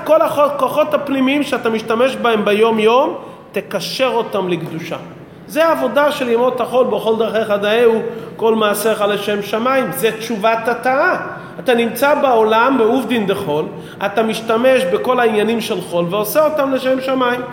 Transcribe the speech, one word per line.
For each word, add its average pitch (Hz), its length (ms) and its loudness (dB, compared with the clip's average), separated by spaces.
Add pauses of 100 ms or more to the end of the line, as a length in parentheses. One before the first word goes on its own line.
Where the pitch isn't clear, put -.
כל 320 180 4
הכוחות 285 720 0
הפנימיים 269 480 0
שאתה 233 280 -2
משתמש 226 460 0
בהם 214 280 0
ביום 214 340 2
יום, 254 360 4 (380)
תקשר 196 600 -2
אותם 208 340 -2
לקדושה. 160 480 -6 (500)
זה 311 200 0
העבודה 269 460 2
של 254 160 -4
ימות 247 320 2
החול, 233 260 2
"בכל 208 320 0
דרכיך 214 320 0
דאהו, 214 520 2 (340)
כל 226 180 2
מעשיך 214 540 0
לשם 208 340 -2
שמיים". 233 500 0
זה 208 260 0
תשובת 226 500 -2
התאה. 262 480 0 (420)
אתה 247 160 0
נמצא 233 400 2
בעולם 240 640 2
בעובדין 226 480 0
דחול, 151 380 -2 (420)
אתה 202 160 0
משתמש 226 640 2
בכל 240 360 0
העניינים 220 400 2
של 208 200 -4
חול 170 300 -2
ועושה 214 340 0
אותם 285 280 0
לשם 262 280 0
שמיים, 254 400 -2 (120)